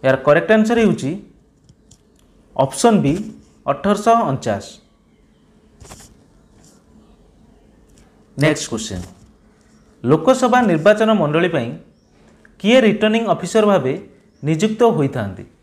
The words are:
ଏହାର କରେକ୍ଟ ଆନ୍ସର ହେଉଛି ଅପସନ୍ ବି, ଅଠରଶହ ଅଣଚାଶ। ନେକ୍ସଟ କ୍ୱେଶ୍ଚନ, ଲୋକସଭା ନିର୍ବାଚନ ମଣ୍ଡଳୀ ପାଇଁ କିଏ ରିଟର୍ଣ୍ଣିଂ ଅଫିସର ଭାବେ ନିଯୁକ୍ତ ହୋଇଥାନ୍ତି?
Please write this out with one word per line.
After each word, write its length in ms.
ଏହାର 120
କରେକ୍ଟ 360
ଆନ୍ସର 260
ହେଉଛି 320
ଅପସନ୍ 440
ବି, 140
ଅଠରଶହ 560
ଅଣଚାଶ। 420
ନେକ୍ସଟ 320
କ୍ୱେଶ୍ଚନ, 320
ଲୋକସଭା 580
ନିର୍ବାଚନ 500
ମଣ୍ଡଳୀ 360
ପାଇଁ 200
କିଏ 220
ରିଟର୍ଣ୍ଣିଂ 460
ଅଫିସର 400
ଭାବେ 280
ନିଯୁକ୍ତ 380
ହୋଇଥାନ୍ତି? 600